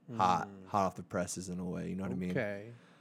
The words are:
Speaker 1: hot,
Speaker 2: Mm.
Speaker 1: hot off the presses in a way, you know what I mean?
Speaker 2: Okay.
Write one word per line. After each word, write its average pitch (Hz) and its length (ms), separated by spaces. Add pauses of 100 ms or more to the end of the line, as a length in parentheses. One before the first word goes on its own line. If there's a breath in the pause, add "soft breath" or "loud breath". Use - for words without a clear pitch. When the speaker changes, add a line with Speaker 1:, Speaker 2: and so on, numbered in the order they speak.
(180)
Speaker 1:
hot, 92 300
Speaker 2:
Mm. 95 220
Speaker 1:
hot 98 180
off 90 80
the 92 80
presses 92 460
in 90 100
a 90 60
way, 87 240
you 92 60
know 95 80
what 95 80
I 92 40
mean? 90 160
Speaker 2:
Okay. 101 340 (360 soft breath)